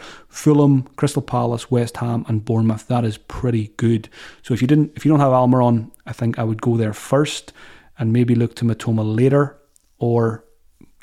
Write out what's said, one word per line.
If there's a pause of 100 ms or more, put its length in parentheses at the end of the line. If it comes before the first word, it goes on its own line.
(280)
Fulham,
Crystal
Palace,
West
Ham
and
Bournemouth.
That
is
pretty (100)
good. (320)
So
if
you
didn't,
if
you
don't
have
Almiron, (160)
I
think
I
would
go
there
first (460)
and
maybe
look
to
Mitoma
later, (440)
or, (600)